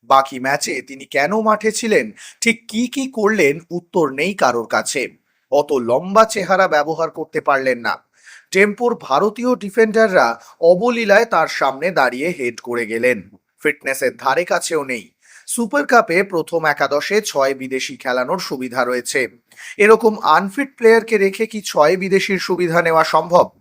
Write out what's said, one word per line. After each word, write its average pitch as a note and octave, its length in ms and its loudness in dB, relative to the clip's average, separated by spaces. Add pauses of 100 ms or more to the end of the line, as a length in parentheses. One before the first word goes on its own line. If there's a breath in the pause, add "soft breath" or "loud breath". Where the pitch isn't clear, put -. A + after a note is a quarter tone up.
(100)
বাকি C3+ 300 4
ম্যাচে C#3+ 420 -2
তিনি C3+ 220 -18 (100)
কেন D3 180 0 (160)
মাঠে G#3+ 240 0
ছিলেন, G3 340 0 (340 loud breath)
ঠিক - 160 0 (120)
কি A3 140 -4 (120)
কি C4+ 100 -4 (140)
করলেন, G3 360 2 (160)
উত্তর F3 360 -2 (120)
নেই F3+ 140 -2 (100)
কারোর A#2 340 0
কাছে। A2+ 260 -2 (500)
অত C#3+ 180 0 (180)
লম্বা F#3 440 2
চেহারা F#3+ 420 0
ব্যবহার D#3 360 -2
করতে D#3 380 -8
পারলেন C3 380 0
না। G2 80 -2 (560 loud breath)
টেম্পোর G#3 420 0 (160)
ভারতীয় G#3+ 420 0 (120)
ডিফেন্ডাররা G#3 680 2 (420 loud breath)
অবলীলায় A3+ 640 4
তার D#3+ 140 2 (100)
সামনে C#3 300 -2 (100)
দাঁড়িয়ে C3 300 0 (100)
হেড A#2+ 180 -6 (100)
করে A#2+ 260 -4
গেলেন। A#2 260 0 (400)
ফিটনেসের C3+ 580 -2
ধারে C3+ 280 0
কাছেও D#3+ 460 -2
নেই। A2+ 140 -8 (440 soft breath)
সুপার C#4+ 380 -2
কাপে A3 300 2 (160)
প্রথম E3 280 -4 (120)
একাদশে D3 440 -2 (140)
ছয় C#3 300 0
বিদেশি C3 420 -8
খেলানোর B2+ 460 -2
সুবিধা B2+ 360 -6
রয়েছে। B2 360 -4 (640 loud breath)
এরকম A3 280 6 (240)
আনফিট G3+ 420 -2
প্লেয়ারকে A3+ 400 2
রেখে G3 280 0
কি G#3+ 120 -12 (120)
ছয় D#3+ 320 4
বিদেশির F#3+ 440 0
সুবিধা F3 360 0
নেওয়া D#3+ 220 2 (100)
সম্ভব? E3+ 320 4 (140)